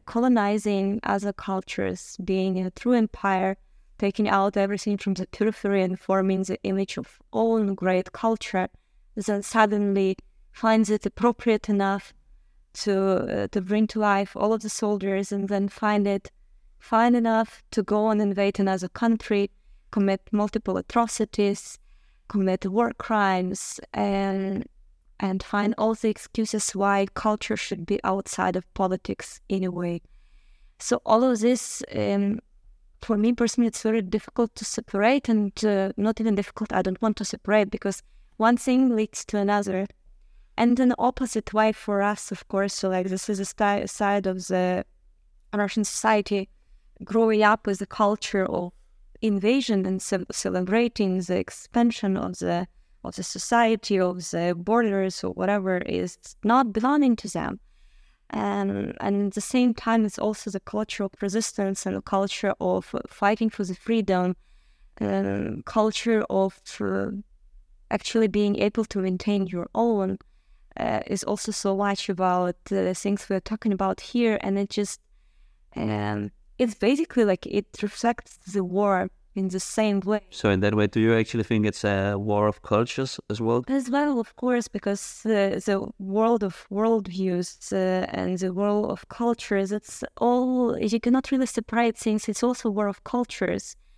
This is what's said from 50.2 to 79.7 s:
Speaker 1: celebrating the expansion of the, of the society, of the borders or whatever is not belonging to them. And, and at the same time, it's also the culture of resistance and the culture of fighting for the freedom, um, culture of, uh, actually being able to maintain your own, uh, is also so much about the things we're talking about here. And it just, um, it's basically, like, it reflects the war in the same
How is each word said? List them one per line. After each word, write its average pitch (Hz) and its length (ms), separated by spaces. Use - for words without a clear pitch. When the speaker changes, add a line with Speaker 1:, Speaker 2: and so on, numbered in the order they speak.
Speaker 1:
celebrating 190 920
the 180 160
expansion 233 800
of 180 220
the, 180 280
of - 120
the 185 80
society, 220 760
of 180 180
the 175 240
borders 196 680
or 185 80
whatever 185 480
is 180 380
not 233 280
belonging 254 440
to 220 120
them. 175 320
And, 202 720
and 202 280
at 190 60
the 208 80
same 247 320
time, 226 320
it's - 140
also 214 320
the 196 80
culture - 440
of 196 160
resistance 196 680
and 190 100
the 196 60
culture 196 580
of 185 360
fighting 214 400
for 208 140
the 180 120
freedom, 190 600
um, 202 640
culture 220 640
of, 190 320
uh, 196 280
actually 220 360
being 208 320
able 214 260
to - 140
maintain 190 480
your 175 280
own, 202 440
uh, 110 280
is - 180
also 208 280
so 196 260
much 202 320
about 180 460
the 185 300
things 202 340
we're 190 100
talking 214 320
about 190 300
here. 233 400
And 196 160
it 196 140
just, - 280
um, 104 560
it's 240 160
basically, 247 520
like, 185 200
it 208 220
reflects - 540
the 196 120
war 190 460
in 190 140
the 185 100
same 208 400